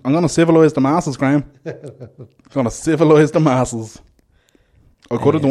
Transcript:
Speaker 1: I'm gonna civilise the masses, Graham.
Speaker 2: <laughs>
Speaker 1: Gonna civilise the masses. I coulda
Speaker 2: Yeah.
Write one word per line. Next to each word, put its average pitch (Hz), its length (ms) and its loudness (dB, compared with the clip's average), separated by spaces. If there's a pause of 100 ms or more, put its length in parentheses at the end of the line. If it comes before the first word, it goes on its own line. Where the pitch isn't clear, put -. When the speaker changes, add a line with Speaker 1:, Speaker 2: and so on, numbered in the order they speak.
Speaker 1:
I'm 127 80 -2
gonna 165 160 0
civilise 165 460 4
the 139 80 -2
masses, 143 360 -2
Graham. 139 400 0
Speaker 2:
<laughs> - 60 -20 (880)
Speaker 1:
Gonna 123 160 -4
civilise 151 640 2
the 170 80 0
masses. 123 640 -2 (1080)
I 120 80 -6
coulda 147 200 0
Speaker 2:
Yeah. 147 140 -6